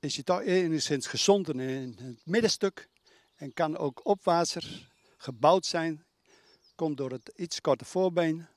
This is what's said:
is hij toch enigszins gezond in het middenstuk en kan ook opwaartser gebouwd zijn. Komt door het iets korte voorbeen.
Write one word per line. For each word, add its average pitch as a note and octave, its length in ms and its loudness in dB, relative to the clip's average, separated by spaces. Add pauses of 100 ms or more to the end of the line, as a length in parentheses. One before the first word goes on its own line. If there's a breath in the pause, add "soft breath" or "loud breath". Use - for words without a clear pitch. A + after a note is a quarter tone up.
is D3 140 -4
hij C#3 100 -8
toch F#3 160 2
enigszins D#3+ 640 0
gezond G3 420 2
in C#3 100 -4
het B2+ 680 -8
middenstuk G3+ 640 0 (480 soft breath)
en C#3+ 160 -12
kan D#3+ 240 0
ook C#3 300 -4
opwaartser E3+ 800 0 (280 soft breath)
gebouwd D3 500 2
zijn. D#3+ 380 -4 (720 soft breath)
Komt D3+ 220 -2
door C3 140 -4
het B2+ 260 -12
iets - 240 -8
korte - 240 0
voorbeen. E3+ 640 0 (100)